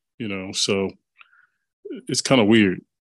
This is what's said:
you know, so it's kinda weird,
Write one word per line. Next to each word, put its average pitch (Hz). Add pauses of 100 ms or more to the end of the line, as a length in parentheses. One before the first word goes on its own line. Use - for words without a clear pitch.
(180)
you 117
know, 98
so 98 (1160)
it's 139
kinda 127
weird, 101 (200)